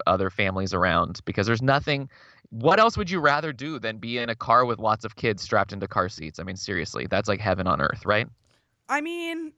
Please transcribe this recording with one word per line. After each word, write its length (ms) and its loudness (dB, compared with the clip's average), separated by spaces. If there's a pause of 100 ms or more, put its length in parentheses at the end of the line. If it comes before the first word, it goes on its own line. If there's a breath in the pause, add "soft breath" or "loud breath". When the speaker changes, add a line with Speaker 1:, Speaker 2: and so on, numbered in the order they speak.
Speaker 1:
other 240 2
families 460 -2
around, 500 2
because 220 0
there's 160 2
nothing, 440 0 (440 soft breath)
what 280 4
else 160 6
would 140 -4
you 100 -2
rather 320 2
do 280 -8
than 180 -6
be 220 -6
in 100 -4
a 60 -2
car 280 6
with 140 0
lots 280 0
of 100 -10
kids 260 0
strapped 320 0
into 140 -6
car 200 -2
seats? 300 -12
I 60 -10
mean, 120 -10
seriously, 540 -6
that's 180 0
like 120 0
heaven 260 0
on 160 0
earth, 240 -2
right? 220 0 (600)
Speaker 2:
I 140 -2
mean, 560 -8